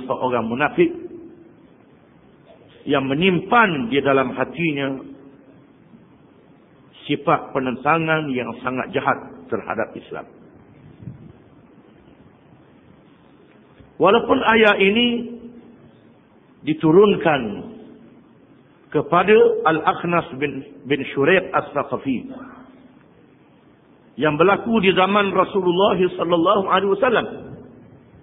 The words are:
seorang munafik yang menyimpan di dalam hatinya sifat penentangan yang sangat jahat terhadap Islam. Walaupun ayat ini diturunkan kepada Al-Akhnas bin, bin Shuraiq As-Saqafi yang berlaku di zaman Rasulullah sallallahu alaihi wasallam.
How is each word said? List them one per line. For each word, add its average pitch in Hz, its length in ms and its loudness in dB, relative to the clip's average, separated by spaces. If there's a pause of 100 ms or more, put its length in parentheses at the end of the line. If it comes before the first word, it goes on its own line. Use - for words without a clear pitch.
seorang 123 400 -2
munafik 143 420 0 (2000)
yang 135 240 0
menyimpan 165 840 2
di 139 80 0
dalam 135 320 2
hatinya 135 720 -4 (2000)
sifat 143 420 -2
penentangan 151 800 0
yang 120 300 -6
sangat 127 320 -6
jahat 120 240 -2 (320)
terhadap 104 480 -6
Islam. - 320 -16 (3750)
Walaupun 220 420 2
ayat 220 400 4
ini 214 280 2 (1600)
diturunkan 160 800 4 (1500)
kepada 180 480 2 (320)
Al-Akhnas 165 720 0
bin, 135 240 -6 (240)
bin 139 140 -2 (100)
Shuraiq 170 400 2
As-Saqafi 135 800 -4 (1900)
yang 147 240 0
berlaku 196 400 2
di 185 160 4
zaman 196 400 2
Rasulullah 185 640 2
sallallahu 180 720 2
alaihi 190 240 2
wasallam. 202 320 0 (960)